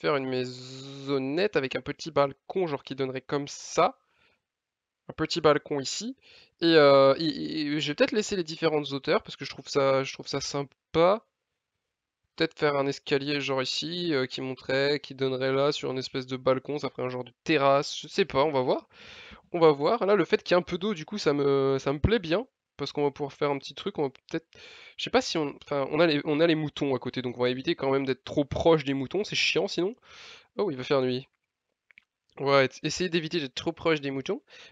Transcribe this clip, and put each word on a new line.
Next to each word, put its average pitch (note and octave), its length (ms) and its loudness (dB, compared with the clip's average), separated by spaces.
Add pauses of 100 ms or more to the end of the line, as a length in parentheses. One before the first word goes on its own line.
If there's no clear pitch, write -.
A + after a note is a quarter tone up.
faire D#3+ 160 0
une C3+ 120 -4
maisonnette C3+ 1300 -2
avec C3+ 220 0
un C3 40 -6
petit C#3+ 300 -10
balcon, D3 560 0
genre C#3+ 160 -4
qui - 140 -12
donnerait C3 240 -4
comme C#3+ 260 -4
ça. - 520 -2 (1080)
Un - 40 -14
petit D#3+ 280 -4
balcon D3+ 380 2
ici. G3+ 380 -8 (440)
Et, E3+ 140 6
euh, C#3 420 10
et, E3 100 -4
et, D#3 400 -4
et D3 140 -2
je - 60 -4
vais D3 80 -4
peut-être C4 160 2
laisser G#3+ 240 -2
les F#3+ 80 0
différentes D#3 480 -2
hauteurs, D3+ 320 -2
parce - 140 -16
que - 80 -12
je C3+ 60 -10
trouve - 180 -16
ça, C3+ 340 2
je C3+ 100 -10
trouve - 140 -16
ça C#3 140 -6
sympa. E3 840 0 (1120)
Peut-être - 220 -2
faire D3 180 0
un C#3 100 0
escalier C#3 540 -2
genre C3+ 220 -2
ici, E3+ 520 -4
euh, C3 120 0
qui - 140 -10
monterait, C3+ 600 -2
qui - 140 -16
donnerait C3 380 -2
là C#3 200 2
sur C#3+ 180 -6
une C3 80 -6
espèce B2+ 280 -8
de C3 100 -6
balcon, C3 420 0
ça C#3+ 120 -6
ferait - 120 -10
un B2+ 60 -4
genre B2+ 160 -8
de A#2+ 80 -20 (120)
terrasse, C#3 560 2
je D#3 80 -14
sais - 160 0
pas, C#3 200 0
on D#3 80 0
va C3+ 80 2
voir. E3+ 280 -2 (640)
On F3 60 -2
va D#3+ 140 8
voir. E3+ 340 0
Là, G3+ 80 4
le F#3+ 100 4
fait G#3+ 180 0
qu'il - 120 0
y F3+ 40 6
ait - 20 4
un - 20 4
peu F3 160 -6
d'eau, G3+ 160 -2
du D#3 100 -8
coup, G#2+ 140 -8
ça D3+ 140 2
me, C#3 480 2
ça C#3 120 0
me D3+ 60 -6
plaît G3+ 200 4
bien, F3+ 280 -2 (300)
parce C#3+ 160 -8
qu'on D3 120 0
va C#3+ 60 2
pouvoir C3+ 220 -6
faire D3 180 -2
un C#3 80 -2
petit C#3 160 -14
truc, - 240 -8
on D#3 60 0
va C3+ 60 -2
peut-être... - 360 -10 (500)
Je - 80 -8
sais D3+ 60 -6
pas B3+ 120 2
si - 160 -4
on... C#3+ 160 -2 (100)
Enfin, C#3 260 -2
on D3+ 100 2
a F3 60 6
les, D3 180 2
on D3+ 160 0
a E3+ 60 4
les E3 80 4
moutons D3 400 -2
à B2 40 0
côté, B2+ 240 -6
donc B2 160 -6
on B2 40 -4
va B2 80 2
éviter C3 240 -4
quand C3+ 160 -2
même C#3 140 0
d'être C3 200 -4
trop - 200 0
proche D#3+ 400 4
des C#3 100 -2
moutons, C#3 300 -4
c'est - 120 -6
chiant - 320 0
sinon. F#3+ 260 -2 (640)
Oh, C#3 120 -2
il C#3 60 -6
va B2+ 80 -8
faire C3+ 180 2
nuit. B2+ 240 -2 (1120)
On C#3+ 60 -6
va C#3 200 6
être-, - 180 -2
essayer E3+ 260 -2
d'éviter E3 320 -2
d'être C3+ 140 -6
trop - 180 -4
proche D#3 280 0
des C#3 100 -4
moutons, C3+ 320 -6 (300)